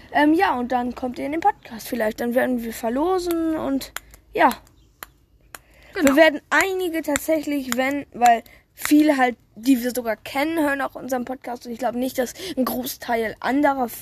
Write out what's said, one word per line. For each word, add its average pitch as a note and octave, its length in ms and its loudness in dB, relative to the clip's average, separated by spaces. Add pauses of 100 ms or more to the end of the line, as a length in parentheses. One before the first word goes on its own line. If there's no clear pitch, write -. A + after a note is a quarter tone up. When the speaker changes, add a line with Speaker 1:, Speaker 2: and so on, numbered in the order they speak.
(120)
Speaker 1:
Ähm, D4+ 220 4
ja, E4+ 240 2
und B3 140 -6
dann B3 240 -2
kommt B3 240 -8
ihr C4+ 80 -6
in C#4+ 60 -6
den E4 80 -4
Podcast F4+ 460 -4
vielleicht. A3+ 320 -2
Dann A#3+ 140 -2
werden B3 300 0
wir A3+ 100 -8
verlosen E4 840 0
und C4+ 360 -4 (420)
ja. D4+ 160 4 (1400)
Speaker 2:
Genau. D#4+ 160 4
Speaker 1:
Wir C4+ 60 4
werden D#4 340 6
einige F4+ 520 0
tatsächlich, D4 760 -2
wenn, C4+ 380 -2
weil A#3 300 4 (300)
viele D4+ 440 4
halt, B3 180 2 (200)
die A#3+ 280 2
wir B3 80 -4
sogar A3+ 240 -4
kennen, D#4 440 -2
hören C#4 220 0
auch - 140 -6
unseren B3+ 300 -4
Podcast. B3 400 -10
Und A#3+ 60 -10
ich A3+ 80 -10
glaub A3+ 160 -2
nicht, B3+ 220 -2
dass B3 160 -2 (220)
ein C4 80 0
Großteil A#3+ 760 -4
anderer, C4+ 480 0 (140)